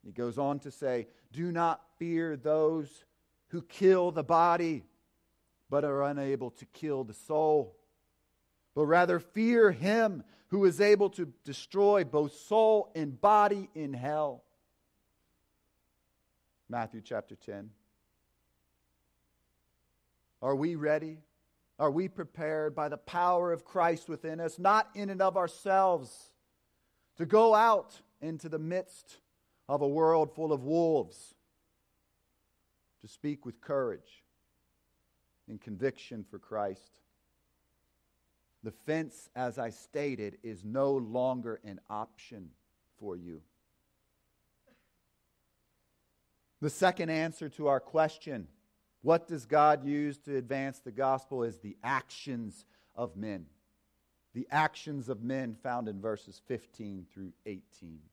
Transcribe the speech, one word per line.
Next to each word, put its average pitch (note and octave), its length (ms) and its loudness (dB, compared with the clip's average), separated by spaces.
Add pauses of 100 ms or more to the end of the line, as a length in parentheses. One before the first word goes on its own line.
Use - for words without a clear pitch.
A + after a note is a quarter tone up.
He G#2+ 80 -18
goes A#2+ 260 -6
on C#3+ 220 -2
to C#3 100 -14
say, B2 380 -4 (240)
"Do E3+ 180 -4
not E3 340 0 (140)
fear E3 380 -2
those D#3 680 0 (440)
who E3+ 140 -8
kill F#3 500 4
the D3+ 120 -4
body, E3+ 600 4 (880)
but C#3+ 140 2
are C#3 180 0
unable C#3 500 -2
to - 140 -20
kill C#3 380 -6
the G#2+ 100 -12
soul, D3+ 640 0 (1000)
but D3 120 2
rather F3 320 4
fear A3+ 540 4
him G3 500 0 (260)
who G3 160 2
is E3+ 160 4
able G#3 300 6
to E3+ 160 -8 (180)
destroy G3 600 2
both D3 300 -2
soul A3 600 2
and C#3+ 260 -6
body G3+ 540 4
in D3 180 -8
hell." C#3 520 -4 (2250)
Matthew A2+ 320 -8
chapter G#2 360 -10
ten. G#2 340 -14 (2750)
Are C3+ 140 -2
we D#3 200 -2
ready? D#3 440 -4 (600)
Are D3+ 120 2
we F3+ 180 -2
prepared D#3 680 -6
by D3+ 140 -4
the D3 80 -8
power F3 560 0
of E3 120 -6
Christ E3+ 440 0
within D#3+ 320 -8
us, E3 180 -6
not G3+ 360 4
in G3+ 160 -8
and F#3+ 120 0
of F#3+ 140 4
ourselves, F#3 960 0 (840)
to E3 100 -4
go A3 280 8
out G#3+ 460 2 (200)
into D#3+ 280 -10
the D#3 100 -6
midst F3 600 -8 (500)
of C#3+ 120 0
a C#3+ 80 2
world D#3 460 2
full D#3 180 -2
of C3 120 -4
wolves, D#3+ 680 0 (1700)
to A2 60 -20
speak D3 400 -10
with A#2 140 -14
courage C3 640 -6 (1200)
and A2 140 -16
conviction A2 640 -8
for G#2 140 -18
Christ? G2+ 600 -10 (1600)
The A2 80 -10
fence, - 640 -6
as B2 200 -4
I A#2 140 -6
stated, A2+ 720 -8
is G#2 220 -12
no C3+ 300 0
longer B2 680 -4
an G2+ 260 -16
option G#2 600 -12 (480)
for G2 180 -10
you. E2+ 260 -16 (3250)
The D3 100 -2
second F3+ 400 0
answer D#3+ 400 -4
to D3 180 -4
our C3+ 100 2
question, D3+ 680 -4 (540)
"What E3 260 2
does C#3+ 180 -10
God D3 380 4
use C#3+ 360 -4
to C#3+ 160 -8
advance C3+ 440 -6
the B2+ 100 -14
gospel?" C3 540 -2
is A2+ 140 -8
the G2+ 260 -16
actions A#2+ 800 -6 (320)
of F#2+ 200 -8
men. G2 320 -10 (840)
The - 180 -10
actions C#3+ 580 -4
of A2+ 140 -8
men B2 320 -6
found A#2+ 340 -6
in G2 120 -10
verses G#2 400 -8
fifteen G2+ 640 -12
through F#2+ 280 -16 (140)
eighteen. F2 560 -16 (100)